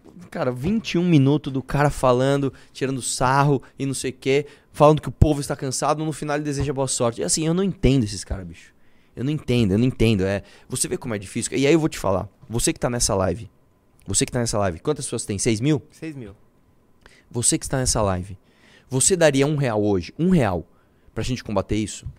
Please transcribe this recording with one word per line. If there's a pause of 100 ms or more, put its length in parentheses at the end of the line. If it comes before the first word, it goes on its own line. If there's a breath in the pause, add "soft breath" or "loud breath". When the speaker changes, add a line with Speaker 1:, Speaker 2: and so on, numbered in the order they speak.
(320)
Speaker 1:
Cara,
vinte
e
um
minutos
do
cara
falando, (220 loud breath)
tirando
sarro (160 loud breath)
e
não
sei
o
quê, (240 loud breath)
falando
que
o
povo
está
cansado,
no
final
ele
deseja
boa
sorte.
E
assim,
eu
não
entendo
esses
caras,
bicho. (420 soft breath)
Eu
não
entendo,
eu
não
entendo.
É, (260 loud breath)
você
vê
como
é
difícil.
E
aí
eu
vou
te
falar, (220)
você
que
tá
nessa
live, (560)
você
que
tá
nessa
live,
quantas
pessoas
tem?
Seis
mil? (100)
Speaker 2:
Seis
mil. (1000 soft breath)
Speaker 1:
Você
que
está
nessa
live, (520 soft breath)
você
daria
um
real
hoje,
um
real, (480 soft breath)
pra
gente
combater
isso? (140)